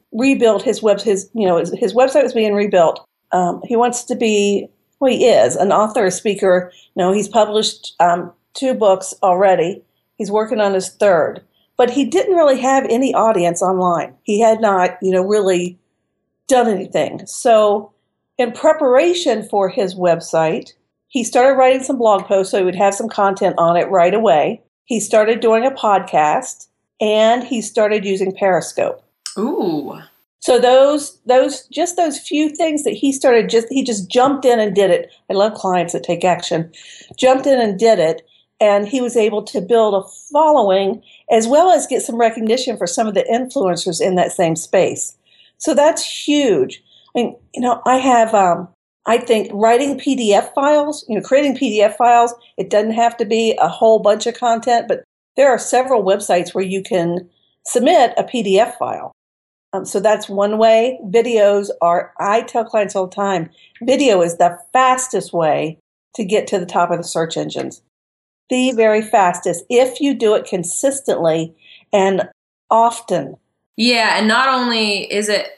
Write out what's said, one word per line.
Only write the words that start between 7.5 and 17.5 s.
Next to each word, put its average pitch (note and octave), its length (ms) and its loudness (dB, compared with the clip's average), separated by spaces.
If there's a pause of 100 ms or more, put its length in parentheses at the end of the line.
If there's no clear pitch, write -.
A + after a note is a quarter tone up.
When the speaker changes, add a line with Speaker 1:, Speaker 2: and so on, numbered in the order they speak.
Speaker 1:
um, F3 340 0 (220)
two C4 200 -2
books G3 380 0 (100)
already. F#3 600 0 (340)
He's G3+ 140 -8
working G#3+ 300 -2
on G3+ 120 0
his F#3 160 -4
third. F3+ 540 0 (340)
But B3 140 2
he C#4 140 0
didn't F#4 320 0
really D4 240 2
have C4 300 0
any B3 240 0
audience F3+ 480 0
online. F3+ 600 -2
He G#3 160 -2
had A3 220 2
not, F#3+ 400 0
you F#3 100 -2
know, F#3 120 2
really F#3 560 -2 (680)
done B3 220 4
anything. F#3 580 -4
So G#3+ 640 2 (460)